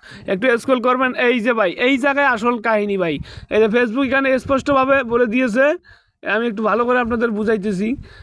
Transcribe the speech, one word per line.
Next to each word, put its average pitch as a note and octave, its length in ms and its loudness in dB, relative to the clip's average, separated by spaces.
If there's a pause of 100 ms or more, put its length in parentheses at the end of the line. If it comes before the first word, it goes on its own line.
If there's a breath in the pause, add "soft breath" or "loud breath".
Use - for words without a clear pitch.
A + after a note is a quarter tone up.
(260 loud breath)
একটু A#3 320 0
স্ক্রল C4 220 0
করবেন, B3+ 340 0
এই B3 260 0
যে A#3+ 120 0
ভাই, G#3 180 2
এই B3 280 0
জায়গায় C#4 280 2
আসল A#3+ 320 0
কাহিনী G#3 380 0
ভাই। E3+ 220 -2 (320 loud breath)
এই G#3 80 2
যে A3 80 4
Facebook A#3+ 400 0
এখানে C4+ 320 2
স্পষ্টভাবে C4+ 640 2
বলে A#3+ 240 0
দিয়েছে, B3+ 480 2 (520 soft breath)
আমি G#3+ 200 -2
একটু A3 160 -4
ভালো G#3+ 220 2
করে B3 140 0
আপনাদের A#3 320 -2
বুঝাইতেছি। G#3+ 680 -2 (260 loud breath)